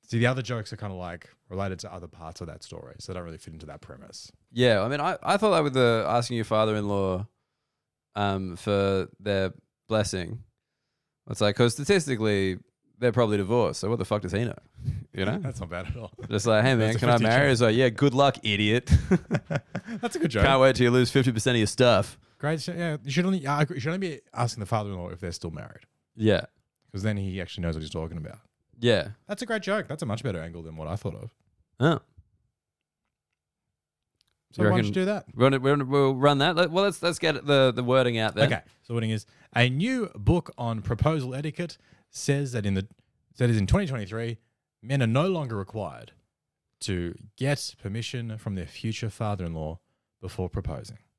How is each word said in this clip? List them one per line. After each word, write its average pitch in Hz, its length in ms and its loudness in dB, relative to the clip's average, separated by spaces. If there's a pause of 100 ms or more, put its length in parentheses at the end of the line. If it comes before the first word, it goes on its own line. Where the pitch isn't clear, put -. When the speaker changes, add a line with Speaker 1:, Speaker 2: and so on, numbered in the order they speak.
Speaker 1:
see, 117 160 -4
the 120 80 4
other 131 140 -2
jokes 113 300 -8
are 110 60 -14
kinda, 98 180 -10
like, 87 340 -12 (200)
related 95 300 -4
to 85 140 -14
other 87 140 -14
parts 80 340 -16
of 85 60 -10
that 76 160 -16
story, - 360 -16
so - 120 -14
they 92 80 -8
don't 87 60 -12
really 80 120 -14
fit - 160 -18
into 78 120 -16
that 73 160 -16
premise. - 500 -20 (200)
Speaker 2:
Yeah, 117 300 4
I 107 60 0
mean, 143 140 -4
I, 175 220 -2
I 196 140 0
thought 208 140 4
that 160 120 4
with 143 100 -2
the 117 340 4
asking 117 300 0
your 92 80 -2
father-in-law, 104 840 0 (880)
um, 95 400 -2
for 98 520 0 (120)
their 95 340 -2 (360)
blessing, 101 540 -2 (880)
it's - 120 -4
like, 104 140 2
'cause 120 180 4
statistically, 110 840 0 (420)
they're 120 120 2
probably 107 260 2
divorced, 101 440 0
so 98 80 -2
what 117 100 -2
the 95 60 -4
fuck 104 180 -2
does 90 80 -8
he 104 140 -2
know? 110 100 -6 (580)
You 95 120 -2
know? 123 120 -2
Speaker 1:
<laughs> 202 40 -6
That's 135 180 -8
not 87 100 -10
bad 87 180 -10
at - 100 -6
all. 113 140 -14 (180)
Speaker 2:
Just 110 180 0
like, 110 160 4
"Hey, 131 120 4
man, 113 40 4
Speaker 1:
That's 110 160 2
a 110 40 -2
Speaker 2:
can - 100 2
I 120 40 6
Speaker 1:
fifty 110 120 4
Speaker 2:
marry?" 127 220 4
Speaker 1:
joke. 139 40 4
Speaker 2:
It's 120 100 2
like, 113 140 4
"Yeah, 127 140 4
good 123 260 2
luck, 139 280 4
idiot." 107 440 2
<laughs> - 1120 0
Speaker 1:
That's 240 140 -6
a 339 40 -6
good 170 120 0
joke. 107 140 4
Speaker 2:
Can't 135 160 6
wait 131 140 8
till 123 100 4
you 120 60 6
lose 123 200 4
fifty 131 200 4
percent 117 240 0
of 117 40 4
your 107 80 4
stuff. 117 500 4 (220)
Speaker 1:
Great. 151 220 -4
sh-, - 80 -8
yeah, 170 340 -4
you 135 80 -8
should 175 140 2
only, 185 200 0
uh, 147 240 2
you 131 100 -8
should 151 140 -4
only 190 160 -4
be 143 120 -10 (120)
asking 117 280 -4
the 98 40 -4
father-in-law 98 440 -4
if 87 100 -14
they're 90 120 -6
still 85 200 -8
married. - 340 -16 (300)
Speaker 2:
Yeah. 107 260 4 (500)
Speaker 1:
'Cause 98 120 -10
then 107 140 -2
he 95 240 -6
actually 85 220 -10
knows 82 120 -2
what 80 60 -6
he's 78 100 -10
talking 82 260 -8
about. 76 220 -12 (400)
Speaker 2:
Yeah. 104 300 4 (180)
Speaker 1:
That's 202 160 -10
a - 20 -8
great 220 160 -4
joke. 208 260 -4
That's 151 140 -8
a 160 60 -6
much 107 160 -6
better 95 180 -4
angle 82 220 -12
than 80 120 -14
what 78 120 -10
I 87 80 -4
thought - 200 -6
of. 52 140 -14 (500)
Speaker 2:
Oh. 143 200 4 (2500)
Speaker 1:
So - 100 -2
Speaker 2:
You - 0 -
Speaker 1:
why - 0 -
don't 107 140 6
Speaker 2:
reckon 113 80 4
Speaker 1:
you 104 80 -2
do 185 120 0
that? 202 200 -4 (100)
Speaker 2:
Run 131 180 6
it, 131 80 2
run 143 200 4
it, 131 60 -2
we'll 135 280 4
run 139 240 4
that. 160 160 2
Let, 170 160 2
well, 185 140 2
let's, 196 180 -2
let's 165 160 0
get 147 260 0
the, 135 260 6
the 123 120 -2
wording 123 340 4
out 110 180 0
there. 104 100 4
Speaker 1:
Okay. 120 160 -2 (220)
So - 60 -20
the 120 60 -6
wording 113 160 0
is, 107 140 -4 (300)
a 120 140 4
new 214 460 -2
book 107 420 0
on 113 240 -4
proposal 127 540 -2
etiquette 156 420 -8 (320)
says 139 440 -2
that 107 120 -4
in 98 100 0
the, 95 120 -2 (500)
that 123 120 2
is 113 80 4
in 98 100 2
twenty 196 180 2
twenty-three, 113 520 -6 (440)
men 131 220 0
are 113 40 2
no 135 200 2
longer 147 300 -4
required 85 560 -8 (680)
to 87 340 -4 (200)
get 135 460 -4
permission 113 560 -8
from 104 180 -8
their 87 100 -6
future 110 440 -8
father-in-law 85 680 -6 (440)
before 90 280 -6
proposing. - 480 -8 (220)